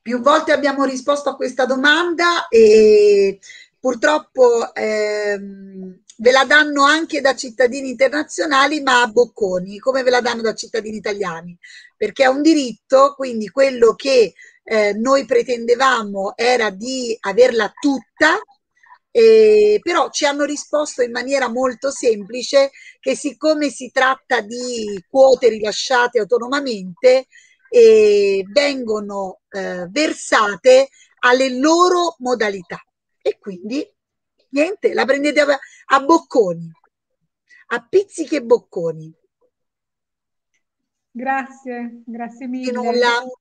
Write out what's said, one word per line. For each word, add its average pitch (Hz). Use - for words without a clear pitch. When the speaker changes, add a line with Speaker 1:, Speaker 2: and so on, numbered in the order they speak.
Speaker 1:
Più 240
volte 302
abbiamo 277
risposto 269
a 269
questa 262
domanda 320
e 208
purtroppo, 254
ehm, 202
ve 233
la 262
danno 294
anche 302
da 262
cittadini 262
internazionali, 285
ma 254
a 240
bocconi, 202
come 262
ve 247
la 247
danno 233
da 220
cittadini 220
italiani, 180
perché 214
è 262
un 269
diritto, 277
quindi 226
quello 247
che, 254
eh, 208
noi 269
pretendevamo 233
era 233
di 240
averla 220
tutta, 311
eh, 214
però 330
ci -
hanno 285
risposto 294
in 240
maniera 254
molto 254
semplice 240
che 262
siccome 294
si 254
tratta 262
di 220
quote 262
rilasciate 220
autonomamente, 247
eh, 208
vengono, 214
eh, 185
versate 262
alle 254
loro 339
modalità. 214
E -
quindi, 208
niente, 339
la 226
prendete 285
a, 285
a 269
bocconi, 180
a 247
pizzichi 339
e 262
bocconi. 165
Speaker 2:
Grazie, 254
grazie 233
Speaker 1:
Di 254
Speaker 2:
mille. 254
Speaker 1:
nulla. 240